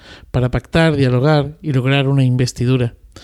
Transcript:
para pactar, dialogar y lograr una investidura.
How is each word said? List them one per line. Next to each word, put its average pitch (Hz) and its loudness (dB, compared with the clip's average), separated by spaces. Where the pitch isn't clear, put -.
para 123 -2
pactar, 160 0
dialogar 139 0
y 151 -6
lograr 135 0
una 139 2
investidura. 123 -2